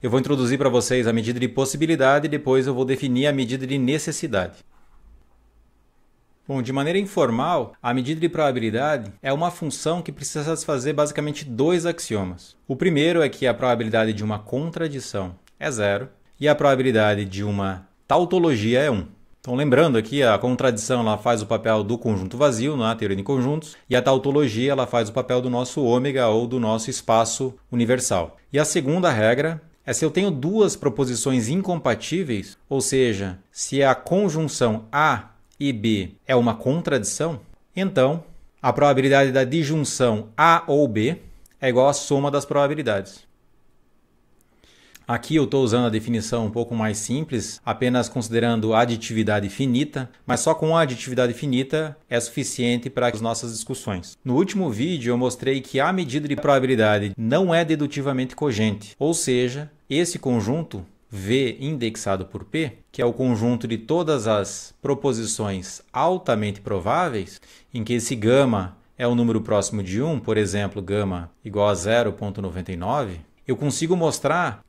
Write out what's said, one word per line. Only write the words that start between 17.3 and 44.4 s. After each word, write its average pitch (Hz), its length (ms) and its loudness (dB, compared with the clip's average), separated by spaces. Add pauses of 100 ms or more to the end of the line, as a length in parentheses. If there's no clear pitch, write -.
uma 98 440 -4 (200)
tautologia 151 720 2
é 147 120 2
um. 98 140 -2 (340)
Então, 123 160 -6
lembrando 139 420 4
aqui, 123 260 0
a 110 140 6
contradição 123 640 0
ela 107 160 0
faz 117 240 0
o 107 40 -6
papel 110 380 0
do 113 140 -2
conjunto 104 400 -4
vazio 135 400 2
na 113 180 0
teoria 101 220 -2
de 98 60 -6
conjuntos 139 520 -2 (140)
e 127 60 0
a 123 60 4
tautologia 135 720 2
ela 131 160 0
faz 117 220 0
o - 20 -16
papel 123 300 0
do 123 80 -4
nosso 123 340 -2
ômega 127 460 2
ou 113 180 2
do 123 140 -2
nosso 113 280 0
espaço - 640 0 (160)
universal. 117 680 0 (160)
E 139 40 2
a 151 60 4
segunda 160 480 0
regra 131 500 2 (240)
é 135 60 -6
se 143 140 0
eu 156 40 4
tenho 185 220 0
duas 175 460 2
proposições 127 720 0
incompatíveis, 156 1080 -2 (120)
ou 139 100 0
seja, 104 580 0 (140)
se - 320 -2
a 135 100 6
conjunção 156 960 0
A 143 420 0 (280)
e 143 140 0
B 104 380 0 (140)
é 131 120 2
uma 117 180 2
contradição, 147 840 -2 (340)
então 165 480 0 (380)
a 127 100 0
probabilidade 139 600 4
da 131 100 4
disjunção 135 920 0
A 165 300 6
ou 147 200 4
B 113 300 0 (420)
é 135 80 0
igual 127 220 4
à 143 40 0
soma 139 380 -2
das 139 140 0
probabilidades. 139 840 -2 (1800)